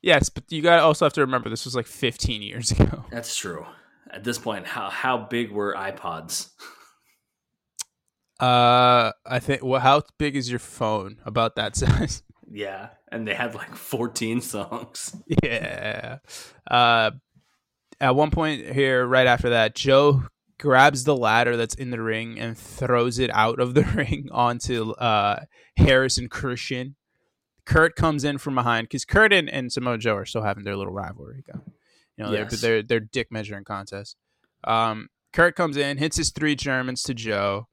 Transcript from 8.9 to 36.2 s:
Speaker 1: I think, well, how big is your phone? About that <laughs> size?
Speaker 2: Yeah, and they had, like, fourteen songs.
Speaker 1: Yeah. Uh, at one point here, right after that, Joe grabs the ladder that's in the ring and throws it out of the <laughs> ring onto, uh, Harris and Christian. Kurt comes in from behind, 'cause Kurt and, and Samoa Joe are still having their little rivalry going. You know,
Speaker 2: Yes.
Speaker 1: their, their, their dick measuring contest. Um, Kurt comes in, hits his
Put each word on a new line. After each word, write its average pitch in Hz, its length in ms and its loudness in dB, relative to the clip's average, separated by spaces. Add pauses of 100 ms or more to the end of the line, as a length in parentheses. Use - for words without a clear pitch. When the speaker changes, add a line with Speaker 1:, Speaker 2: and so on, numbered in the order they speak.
Speaker 1:
I 123 140 -4
think, 135 240 -4
well, 131 160 0
how 139 220 6 (160)
big 147 180 -2
is 123 140 -4
your 120 100 -4
phone? 107 680 -4
About 113 300 0
that 107 200 -4
<laughs> - 20 -4
size? - 460 0 (280)
Speaker 2:
Yeah, 101 380 -10 (220)
and 113 160 -8
they 98 60 -2
had, 120 220 -6
like, - 200 -14
fourteen 117 680 -4
songs. - 760 -10 (280)
Speaker 1:
Yeah. 117 760 -8 (520)
Uh, 117 420 4 (880)
at 131 140 2
one 147 160 2
point 156 420 -2
here, 131 340 2
right 127 200 4
after 120 240 2
that, 113 240 2
Joe 135 480 4 (360)
grabs 139 440 6
the 147 120 2
ladder 120 400 2
that's 117 200 -2
in 131 160 -8
the 117 100 -6
ring 113 380 -6
and 113 180 -8
throws 123 600 0
it 123 140 2
out 113 260 2
of 123 160 0
the 143 80 6
<laughs> - 120 -2
ring 123 360 -4
onto, 120 640 -2
uh, 104 500 0 (340)
Harris 131 400 6
and 123 120 -6
Christian. 127 680 -8 (680)
Kurt 160 300 4
comes 151 300 0
in 143 140 -2
from 139 160 -6
behind, 117 340 0
'cause 139 160 -8
Kurt 208 260 6
and, 180 180 4
and 127 220 -6
Samoa 123 260 -2
Joe 110 180 0
are 95 100 -6
still 110 180 -6
having 101 220 -4
their 101 100 -4
little 98 160 -6
rivalry - 580 -12
going. - 220 -16 (460)
You 107 80 -10
know, 104 80 -4
Speaker 2:
Yes. 107 260 -4
Speaker 1:
their, 117 120 2
their, 110 120 2
their 117 160 0
dick 110 320 -6
measuring 104 320 -10
contest. 98 540 -12 (480)
Um, 113 420 -2 (240)
Kurt 170 240 4
comes 156 220 -2
in, 143 200 -2
hits 151 200 -2
his 151 140 -2